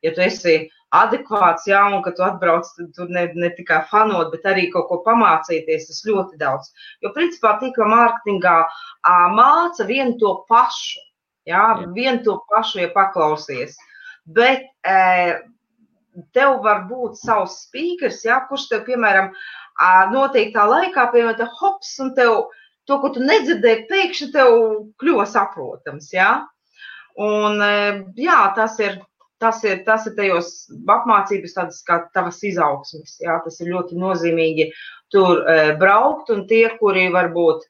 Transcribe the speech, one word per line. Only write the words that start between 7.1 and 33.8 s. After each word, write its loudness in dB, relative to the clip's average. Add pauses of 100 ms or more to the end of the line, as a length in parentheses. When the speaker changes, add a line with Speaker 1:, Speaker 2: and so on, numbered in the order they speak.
Speaker 1:
principā, 0
tīkla -4
mārketingā, 2 (360)
ā, 2 (140)
māca 2
vienu -2
to -2
pašu, 0 (460)
jā, 2
Speaker 2:
Jā. -4
Speaker 1:
vienu -2
to 0
pašu, -4
ja -2
paklausies. -2 (480)
Bet, 2 (160)
ā, 2 (880)
tev 2
var 0
būt -10
savs -2
speakers, -6
jā, 0
kurš -10
tev, -4
piemēram, 0 (440)
ā, 2 (160)
noteiktā 0
laikā, 2
piemēram, 2
te -4
hops, -4
un -6
tev 2 (420)
to, 2
ko -2
tu -10
nedzirdēji, 2
pēkšņi -4
tev 4 (380)
kļuva -2
saprotams, -8
jā. 0 (760)
Un, -2
ā, 0 (120)
jā, 2 (120)
tas -2
ir, -2 (440)
tas 0
ir, -2
tas 0
ir -10
tajos -2 (360)
apmācības 0
tādas -8
kā 0
tavas -6
izaugsmes, -6
jā, -4
tas -14
ir -8
ļoti -6